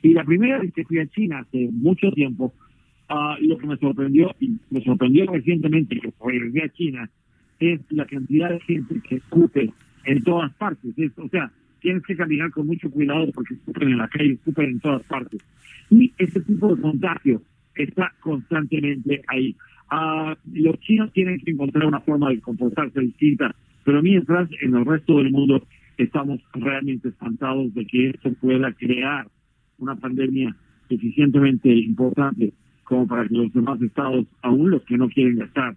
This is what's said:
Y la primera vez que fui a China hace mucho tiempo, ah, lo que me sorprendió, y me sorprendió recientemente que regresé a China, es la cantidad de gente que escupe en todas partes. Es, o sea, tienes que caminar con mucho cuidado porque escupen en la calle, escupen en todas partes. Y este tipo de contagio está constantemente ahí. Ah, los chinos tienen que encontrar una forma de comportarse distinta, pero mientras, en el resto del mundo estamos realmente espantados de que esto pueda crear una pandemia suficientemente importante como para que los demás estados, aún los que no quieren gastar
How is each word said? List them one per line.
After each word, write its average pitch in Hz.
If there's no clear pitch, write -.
Y 160
la 160
primera 226
vez 185
que 165
fui 165
a 156
China 165
hace 123
mucho 151
tiempo, 127
ah, 151
lo 156
que -
me 147
sorprendió, 139
y 131
me 135
sorprendió 131
recientemente 156
que 113
regresé 123
a 151
China, 131
es 170
la 151
cantidad 139
de 170
gente 160
que 131
escupe 131
en 135
todas 170
partes. 151
Es, 151
o 160
sea, 147
tienes 180
que 190
caminar 156
con 147
mucho 165
cuidado 147
porque 127
escupen -
en 123
la 113
calle, 147
escupen 143
en 120
todas 139
partes. 123
Y 240
este 180
tipo 196
de 120
contagio 147
está 175
constantemente 143
ahí. 131
Ah, 156
los 156
chinos 214
tienen 180
que 170
encontrar 143
una 147
forma 147
de 120
comportarse 123
distinta, 131
pero 147
mientras, 175
en 127
el 120
resto 156
del 135
mundo 135
estamos 135
realmente 135
espantados 127
de 113
que 127
esto 131
pueda 127
crear 127
una 127
pandemia 131
suficientemente 131
importante 117
como 123
para 117
que 113
los 117
demás 123
estados, 131
aún 135
los 147
que 123
no 127
quieren 127
gastar 113